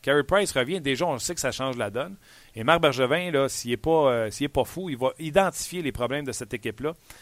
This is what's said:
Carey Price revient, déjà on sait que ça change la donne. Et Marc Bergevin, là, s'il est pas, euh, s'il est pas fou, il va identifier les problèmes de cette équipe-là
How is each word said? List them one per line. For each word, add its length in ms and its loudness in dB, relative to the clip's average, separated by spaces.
Carey 220 4
Price 280 2
revient, 300 0
déjà 240 0
on 140 -2
sait 160 -4
que 40 -6
ça 120 0
change 260 -4
la 140 -2
donne. 240 -6
Et 80 -8
Marc 180 6
Bergevin, 480 2
là, 180 2
s'il 240 -6
est 60 2
pas, 340 4
euh, 200 0
s'il 140 -4
est 40 -4
pas 140 0
fou, 260 -6
il 80 -6
va 220 0
identifier 640 -2
les 80 -2
problèmes 340 -4
de 60 -4
cette 200 -10
équipe-là 420 -6